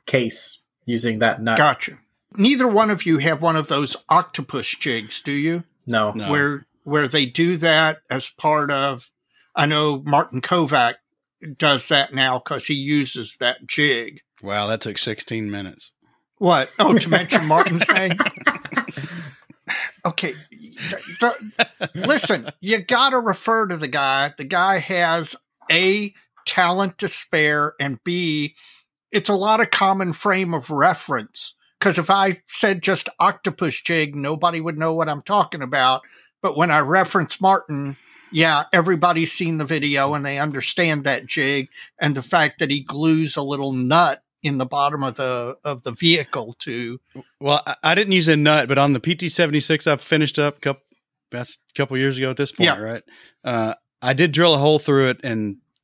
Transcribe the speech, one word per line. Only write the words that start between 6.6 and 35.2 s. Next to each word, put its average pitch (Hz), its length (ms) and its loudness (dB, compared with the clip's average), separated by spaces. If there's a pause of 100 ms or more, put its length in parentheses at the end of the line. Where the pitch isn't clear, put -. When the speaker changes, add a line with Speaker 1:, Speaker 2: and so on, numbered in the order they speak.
Speaker 2:
where 147 240 0
they 143 180 2
do 170 320 0
that 156 400 2 (120)
as 131 200 -6
part 151 400 0
of, 135 400 -4 (440)
I 147 120 0
know 151 380 0
Martin 143 360 0
Kovac 139 540 2 (640)
does 143 300 0
that 139 260 0
now 131 240 0
'cause - 300 -8
he 156 60 0
uses 139 600 -4
that 123 300 -4
jig. 127 560 -2 (200)
Speaker 3:
Wow, 101 260 -4
that 110 120 -2
took 104 160 -6
sixteen 110 540 -4
minutes. 101 420 -12 (460)
Speaker 2:
What? 170 400 2
Oh, 208 180 6
to 175 140 2
mention 180 340 2
Martin's 165 440 2
Speaker 3:
<laughs> - 40 2
Speaker 2:
name? 190 260 0 (1900)
Okay. 170 300 -4 (560)
The, 190 100 -10 (560)
the, - 380 -4
listen, 214 540 -2 (120)
you 208 180 -2
gotta 254 400 2
refer 220 500 0
to 175 80 -6
the 156 120 -6
guy. 139 480 0
The 147 80 -10
guy 185 340 0
has 170 560 -2 (360)
A, 196 420 2 (340)
talent 180 520 0
to 202 100 -4
spare, 151 720 0
and 139 240 -6
B, 160 500 -2 (560)
it's - 200 -2
a 208 40 4
lot 214 260 2
of 226 100 2
common 190 420 2
frame 185 420 0
of 139 160 -6
reference. 147 840 0 (260)
'Cause 180 180 2
if 165 120 -2
I 196 360 2
said 196 360 -2
just - 260 -2 (120)
octopus 175 600 -2
jig, 156 360 -2
nobody 156 440 -2
would 160 180 -6
know 160 160 0
what 160 140 -2
I'm 147 140 -6